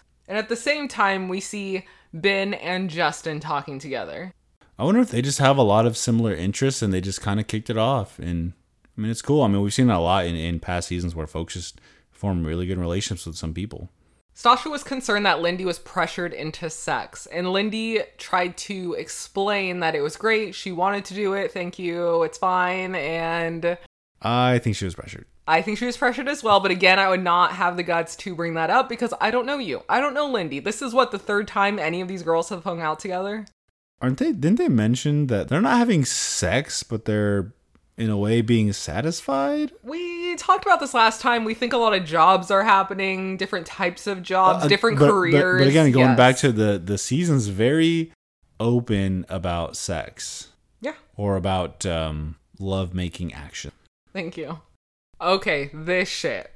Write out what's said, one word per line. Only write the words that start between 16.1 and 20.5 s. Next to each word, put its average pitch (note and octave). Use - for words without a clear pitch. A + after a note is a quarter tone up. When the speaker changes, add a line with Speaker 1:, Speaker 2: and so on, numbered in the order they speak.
Speaker 1:
into D#3
sex, -
and F#3
Lindy A3
tried F3+
to F#3
explain F#3+
that D#3+
it D3+
was D3
great, G#3+